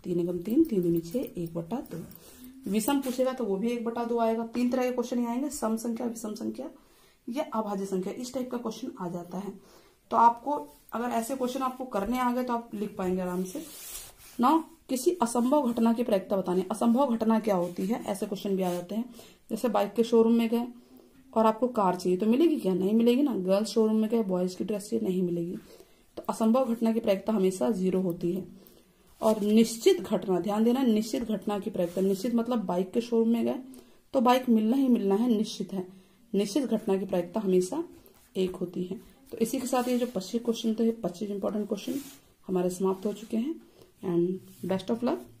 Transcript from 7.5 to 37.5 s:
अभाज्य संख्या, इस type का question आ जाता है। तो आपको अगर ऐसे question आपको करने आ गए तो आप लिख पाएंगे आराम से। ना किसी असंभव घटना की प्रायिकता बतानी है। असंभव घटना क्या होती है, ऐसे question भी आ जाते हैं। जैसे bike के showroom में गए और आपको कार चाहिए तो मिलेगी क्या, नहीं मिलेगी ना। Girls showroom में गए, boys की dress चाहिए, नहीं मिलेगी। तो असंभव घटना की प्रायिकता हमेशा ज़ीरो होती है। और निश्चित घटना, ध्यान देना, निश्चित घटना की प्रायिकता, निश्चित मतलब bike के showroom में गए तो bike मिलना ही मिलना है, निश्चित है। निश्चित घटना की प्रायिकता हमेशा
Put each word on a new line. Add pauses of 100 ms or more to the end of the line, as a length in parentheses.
अभाज्य
संख्या,
इस
type
का
question
आ
जाता
है। (580)
तो
आपको (380)
अगर
ऐसे
question
आपको
करने
आ
गए
तो
आप
लिख
पाएंगे
आराम
से। (760)
ना (380)
किसी (100)
असंभव
घटना
की
प्रायिकता
बतानी
है।
असंभव
घटना
क्या
होती
है,
ऐसे
question
भी
आ
जाते
हैं। (380)
जैसे
bike
के
showroom
में
गए (680)
और
आपको
कार
चाहिए
तो
मिलेगी
क्या,
नहीं
मिलेगी
ना।
Girls
showroom
में
गए,
boys
की
dress
चाहिए,
नहीं
मिलेगी। (600)
तो
असंभव
घटना
की
प्रायिकता
हमेशा
ज़ीरो
होती
है। (760)
और
निश्चित
घटना,
ध्यान
देना,
निश्चित
घटना
की
प्रायिकता,
निश्चित
मतलब
bike
के
showroom
में
गए (540)
तो
bike
मिलना
ही
मिलना
है,
निश्चित
है। (460)
निश्चित
घटना
की
प्रायिकता
हमेशा (520)